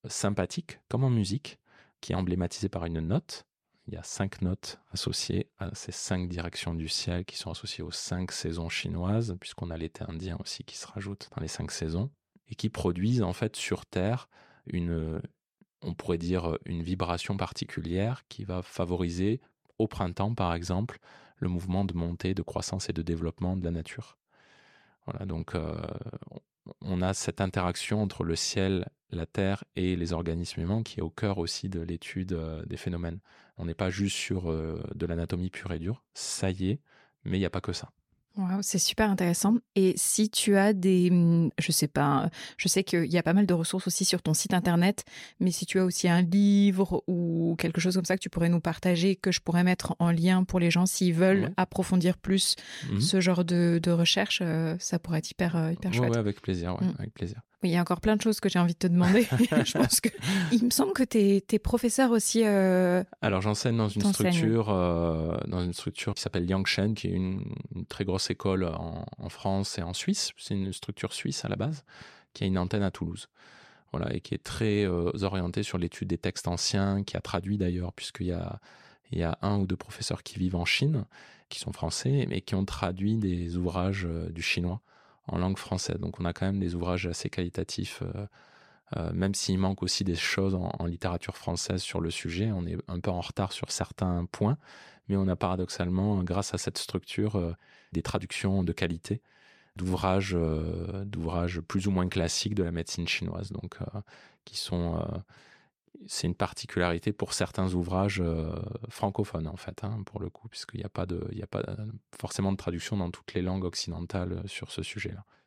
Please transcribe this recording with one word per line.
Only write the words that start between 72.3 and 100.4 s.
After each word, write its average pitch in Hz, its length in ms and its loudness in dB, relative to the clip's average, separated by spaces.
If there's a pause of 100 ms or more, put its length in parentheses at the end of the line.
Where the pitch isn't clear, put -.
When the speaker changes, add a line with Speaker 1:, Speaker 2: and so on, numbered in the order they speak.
Speaker 1:
qui - 120 -2
a - 20 4
une 95 100 2
antenne 92 260 0
à 92 80 2
Toulouse. 85 360 -6 (640)
Voilà, - 240 -2
et - 60 -6
qui - 140 -8
est - 60 -6
très, 104 440 0
euh, 87 260 2 (120)
orientée 95 400 0
sur - 140 -4
l'étude - 300 -4
des 85 100 0
textes - 300 -6
anciens, 98 560 0
qui - 140 -6
a - 40 -4
traduit 98 360 -2
d'ailleurs, 90 340 -2
puisqu'il - 360 -8
y 87 40 0
a, 87 300 -6 (500)
il 82 80 -2
y 85 40 2
a 82 180 0
un 101 180 2
ou 95 80 2
deux 87 80 -2
professeurs - 480 -6
qui - 160 -10
vivent 92 160 0
en 87 80 0
Chine, 135 400 2 (460)
qui - 100 -10
sont - 140 -6
français, 127 560 0
mais - 100 -2
qui - 160 -4
ont 95 80 2
traduit 98 540 0
des 87 400 0
ouvrages, 90 520 0
euh, 82 200 -4
du 82 120 -8
chinois 87 380 -2 (520)
en 87 60 0
langue 92 220 0
française. 85 400 -4
Donc 87 200 -6
on 90 60 -2
a 85 80 -2
quand 95 140 -2
même 98 120 0
des 87 140 -2
ouvrages 90 320 -2
assez - 240 -6
qualitatifs, - 720 -4
euh, 92 240 -6 (720)
euh, 85 160 -4
même 95 220 0
s'il 95 240 0
manque 95 240 0
aussi 92 200 -2
des 87 120 0
choses 95 400 0
en, 90 240 -2
en 85 80 -4
littérature 87 500 -4
française 90 460 -4
sur - 180 -4
le 85 80 -2
sujet. 90 420 -2
On 90 140 -2
est 85 120 -4 (100)
un 90 120 -6
peu 95 120 -2
en 90 100 -2
retard - 300 -4
sur - 200 -8
certains 87 600 -2
points, 113 260 2 (500)
mais 98 100 0
on 95 100 2
a 90 80 2
paradoxalement, 92 880 0
grâce 92 320 -2
à - 20 0
cette - 220 -6
structure, 104 560 -2
euh, 85 180 0 (380)
des 82 100 0
traductions 95 640 -2
de 85 100 0
qualité 87 480 -4 (540)
d'ouvrages, 92 600 0
euh, 85 680 -2